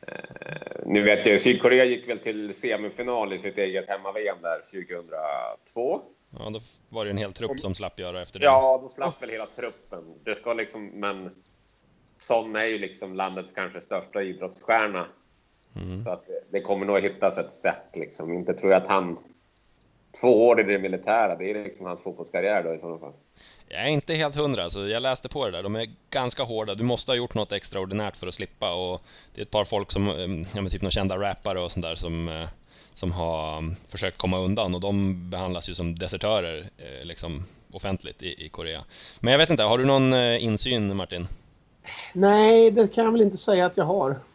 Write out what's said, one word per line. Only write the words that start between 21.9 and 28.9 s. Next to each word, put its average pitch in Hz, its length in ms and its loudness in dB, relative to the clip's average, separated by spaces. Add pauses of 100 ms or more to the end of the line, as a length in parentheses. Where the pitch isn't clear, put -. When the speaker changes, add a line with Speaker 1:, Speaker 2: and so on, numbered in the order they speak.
Speaker 1:
fotbollskarriär 92 600 -2
då 82 120 -2
i 78 40 -10
sådana 82 200 -10
fall. 71 140 -16 (560)
Speaker 2:
Jag 87 140 -8
är 123 60 -2
inte 151 260 -2
helt 151 220 0
hundra, 120 340 0
så 101 180 -6
jag 113 140 -2
läste 131 260 -2
på 143 180 -4
det 98 40 -2
där. 87 120 -8
De 101 140 -4
är 113 100 -4 (240)
ganska 127 320 -4
hårda. 110 320 -4
Du 107 100 -4
måste 120 260 0
ha 127 60 2
gjort 120 180 -4
något 107 180 -2
extraordinärt 98 640 -6
för - 100 -10
att 90 80 -8
slippa. - 400 -6
Och 90 280 -4 (320)